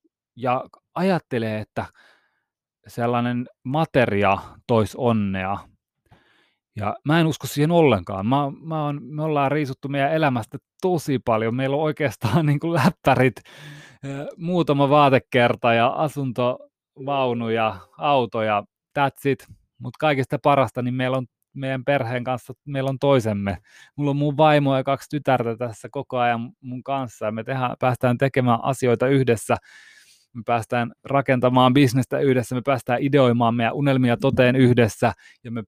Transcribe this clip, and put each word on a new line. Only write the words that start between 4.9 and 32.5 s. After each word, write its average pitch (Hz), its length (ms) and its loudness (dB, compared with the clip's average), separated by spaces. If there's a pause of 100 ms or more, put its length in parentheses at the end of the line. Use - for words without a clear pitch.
onnea. 101 640 -2 (1200)
Ja 104 200 -6 (100)
mä 156 140 4
en 160 80 2
usko 143 200 -6
siihen 147 240 0
ollenkaan. 104 560 2
Mä, 127 80 2 (260)
mä 156 240 -6
oon, 147 180 -6
me 147 200 -10
ollaan 143 280 0
riisuttu 143 380 -4
meidän 143 220 -2
elämästä 139 460 -2 (240)
tosi 160 380 -2
paljon. 113 360 0
Meillä 135 200 -2
on 151 80 -2
oikeastaan 147 640 -2
<laughs> - 0 -
niinku 147 280 0
läppärit, 127 640 2 (680)
ö, 139 220 -10 (100)
muutama 160 520 2
vaatekerta 123 840 4
ja 117 140 4
asunto, 131 720 -4 (460)
vaunuja, 117 720 -2 (220)
autoja, 117 640 0 (360)
that's 139 300 -2
it. - 180 -4 (320)
Mut 123 180 -14
kaikista 143 420 -2
parasta, 139 420 2
niin 123 120 -4
meillä 127 240 -2
on 127 80 -6 (280)
meidän 135 320 -8
perheen 127 380 -2
kanssa, 127 300 -6 (120)
meillä 135 240 -4
on 135 100 -6
toisemme. 107 580 0 (380)
Mulla 143 160 -2
on 143 60 -2
mun 143 200 -2
vaimo 147 400 4
ja 131 60 -2
kaksi 139 260 -4
tytärtä 123 480 -2
tässä 117 340 -10
koko - 260 -8
ajan 120 340 0 (100)
mun 127 220 -12
kanssa, 135 420 -8
ja 107 60 -4
me 113 120 -8
tehdään, 127 360 -4
päästään 123 380 0
tekemään 123 460 2
asioita 127 440 0
yhdessä. 123 500 2 (760)
Me 117 120 -12
päästään 117 460 -2 (120)
rakentamaan 127 680 2
bisnestä 135 460 2
yhdessä, 131 360 0